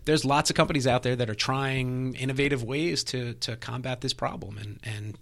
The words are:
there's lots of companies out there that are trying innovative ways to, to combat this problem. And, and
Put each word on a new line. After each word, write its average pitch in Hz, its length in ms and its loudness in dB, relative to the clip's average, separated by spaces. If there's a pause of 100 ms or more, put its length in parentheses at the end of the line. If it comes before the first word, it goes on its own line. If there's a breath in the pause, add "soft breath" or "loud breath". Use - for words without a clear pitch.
there's 151 180 4
lots 143 240 4
of - 80 0
companies 151 300 4
out 127 160 4
there 123 140 2
that 123 120 0
are 107 60 -4
trying 131 800 0
innovative 135 500 2
ways 147 400 0
to, 120 300 -4
to 113 220 -6
combat 123 440 -4
this 127 140 -2
problem. 104 420 -6
And, 104 280 -10
and 107 380 -8